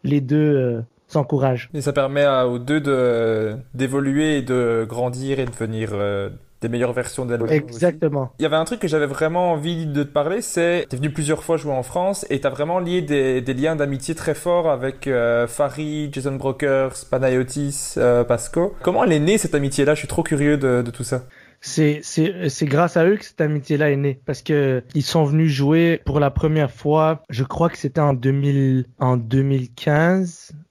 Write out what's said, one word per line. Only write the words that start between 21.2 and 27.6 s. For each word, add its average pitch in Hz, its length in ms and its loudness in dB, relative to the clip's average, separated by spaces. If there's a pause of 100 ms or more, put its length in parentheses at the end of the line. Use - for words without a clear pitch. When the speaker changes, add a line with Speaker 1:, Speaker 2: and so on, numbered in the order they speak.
Speaker 1:
C'est, 151 400 0
c'est, 170 480 0
c'est 151 160 -2
grâce 160 320 2
à 165 80 6
eux 208 100 4
que - 80 -12
cette - 160 -18
amitié-là 151 500 0
est 139 60 2
née. 139 300 -2
Parce 143 160 -6
que 135 400 0 (120)
ils 147 80 0
sont 160 220 2
venus 156 260 2
jouer 156 540 2
pour 147 160 0
la 139 100 2
première 156 400 0
fois, 156 600 2
je 127 120 -4
crois 165 280 0